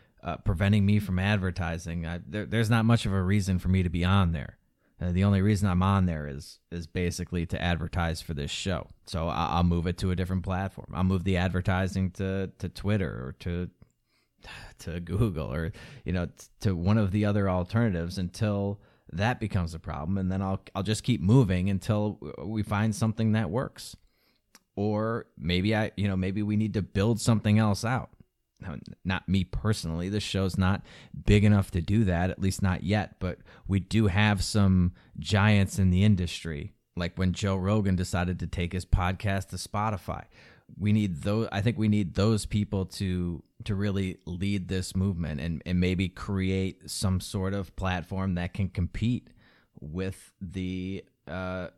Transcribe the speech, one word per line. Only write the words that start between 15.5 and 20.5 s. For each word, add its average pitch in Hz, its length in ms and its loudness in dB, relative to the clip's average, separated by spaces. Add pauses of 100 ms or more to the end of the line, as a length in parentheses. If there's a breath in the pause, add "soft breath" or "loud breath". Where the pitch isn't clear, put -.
or, 80 220 -2 (320 loud breath)
you - 80 -2
know, 87 140 0
t-, - 60 -10 (280)
to 95 160 2
one 95 220 4
of 98 140 2
the 104 120 2
other 101 240 2
alternatives 92 720 0
until 101 600 -2 (320 soft breath)
that 107 300 -2
becomes 90 320 -2
a 80 60 -12
problem. 80 400 -4
And 92 120 -2
then 95 120 -2
I'll, 95 180 -2 (140)